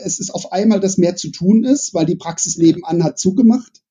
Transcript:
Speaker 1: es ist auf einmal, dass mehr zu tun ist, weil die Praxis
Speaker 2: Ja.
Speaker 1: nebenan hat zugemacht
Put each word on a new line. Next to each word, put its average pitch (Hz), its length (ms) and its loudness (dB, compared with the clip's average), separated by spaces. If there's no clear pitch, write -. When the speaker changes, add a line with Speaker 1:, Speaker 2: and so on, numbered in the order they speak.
Speaker 1:
es 180 180 -6
ist - 120 -10
auf - 200 -10
einmal, 202 260 2
dass 190 180 -2
mehr 170 200 2
zu 160 120 -10
tun 220 360 0
ist, 277 280 -2
weil 160 120 0
die 175 100 0
Praxis - 400 -8
Speaker 2:
Ja. 170 80 0
Speaker 1:
nebenan 165 400 2
hat 151 160 -2
zugemacht 226 720 2